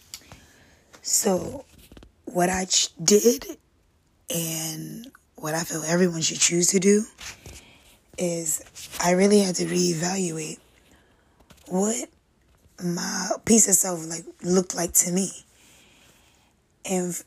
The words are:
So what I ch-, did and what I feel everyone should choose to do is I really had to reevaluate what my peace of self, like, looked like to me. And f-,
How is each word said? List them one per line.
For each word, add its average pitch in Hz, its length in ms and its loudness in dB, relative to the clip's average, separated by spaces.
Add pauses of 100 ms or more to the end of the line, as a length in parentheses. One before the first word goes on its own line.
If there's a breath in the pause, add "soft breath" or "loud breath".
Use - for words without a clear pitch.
(1000 loud breath)
So 196 640 -2 (600)
what 175 240 0
I 185 160 -4
ch-, - 240 0 (120)
did 208 440 4 (840)
and 160 800 -8 (260)
what 151 180 -6
I 165 100 -2
feel 165 200 -6
everyone 170 360 2
should 160 220 -2
choose 175 260 2
to 196 120 2
do 202 260 4 (1120 loud breath)
is 170 440 -2 (400)
I 175 100 4
really 202 280 6
had 185 160 2
to 175 100 -2
reevaluate 175 960 -2 (1080 soft breath)
what 220 420 -2 (720)
my 180 460 -4 (160)
peace 208 240 6
of 190 60 4
self, 175 300 -2
like, 165 200 -12 (180)
looked 180 320 2
like 170 180 -4
to - 180 2
me. 185 200 0 (1500 soft breath)
And 180 280 -2
f-, - 160 -10